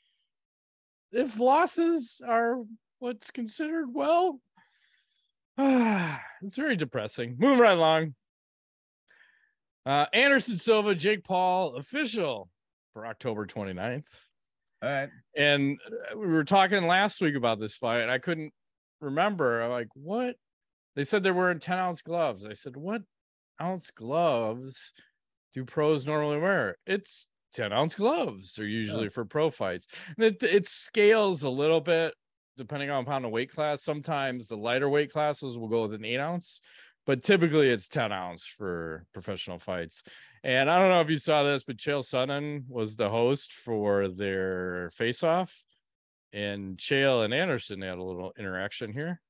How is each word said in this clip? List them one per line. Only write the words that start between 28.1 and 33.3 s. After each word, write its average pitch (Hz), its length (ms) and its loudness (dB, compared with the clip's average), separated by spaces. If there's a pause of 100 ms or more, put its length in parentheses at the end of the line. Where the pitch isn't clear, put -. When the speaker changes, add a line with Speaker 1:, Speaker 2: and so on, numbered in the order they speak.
Speaker 1:
are 104 80 -4
usually 110 360 -4
Speaker 3:
Yeah. 101 60 -4
Speaker 1:
for 117 160 -6
pro 151 240 0
fights. 92 380 -4 (300)
And 226 80 4
it, 214 180 2
it 202 220 4
scales 208 800 2
a 135 60 -2
little 151 320 2
bit 165 320 2 (440)
depending 139 320 -6
upon 135 340 -2
the 117 60 -6
weight 113 220 -2